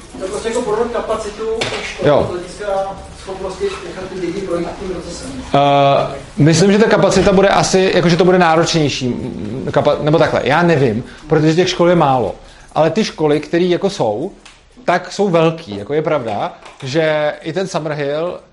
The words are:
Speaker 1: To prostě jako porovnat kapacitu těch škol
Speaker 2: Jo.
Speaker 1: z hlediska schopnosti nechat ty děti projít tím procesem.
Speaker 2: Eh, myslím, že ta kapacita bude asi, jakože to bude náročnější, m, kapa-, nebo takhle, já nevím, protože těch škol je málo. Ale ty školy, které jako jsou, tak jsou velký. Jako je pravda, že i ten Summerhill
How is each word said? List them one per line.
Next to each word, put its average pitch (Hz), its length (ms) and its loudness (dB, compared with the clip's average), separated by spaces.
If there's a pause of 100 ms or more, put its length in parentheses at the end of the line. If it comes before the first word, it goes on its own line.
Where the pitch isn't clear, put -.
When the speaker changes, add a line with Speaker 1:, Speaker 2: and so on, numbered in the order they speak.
(220)
Speaker 1:
To 190 60 -6
prostě 208 220 -6
jako 233 120 -2
porovnat 214 320 -2
kapacitu 214 500 -6 (160)
těch - 260 -6
škol - 220 -4
Speaker 2:
Jo. 135 200 4
Speaker 1:
z - 40 -8
hlediska 180 340 -10 (560)
schopnosti 190 440 -8 (220)
nechat 175 160 -12 (100)
ty 180 140 -6
děti 190 140 -6
projít 170 260 -4 (120)
tím 196 100 -8
procesem. 170 400 -10 (240)
Speaker 2:
Eh, 143 640 2 (220)
myslím, 165 340 6
že 208 80 4
ta 220 100 4
kapacita 196 440 4
bude 196 160 6
asi, 185 460 2
jakože 170 220 4
to 185 80 4
bude 185 140 6
náročnější, 160 680 2
m, 123 640 -6
kapa-, 143 320 2
nebo 151 140 2
takhle, 135 260 2
já 156 200 2
nevím, 139 400 2 (240)
protože 160 280 4
těch 180 140 2
škol 175 200 2
je 180 60 4
málo. 131 400 2 (400)
Ale 156 140 4
ty 214 140 0
školy, 151 360 0
které 170 240 0
jako 180 260 0
jsou, 135 420 -4 (540)
tak 175 260 0
jsou 202 180 0
velký. 165 480 0
Jako 101 160 -8
je 156 80 0
pravda, 147 520 -4 (300)
že 151 580 0
i 160 120 -10
ten 185 140 -4
Summerhill 151 720 -4 (140)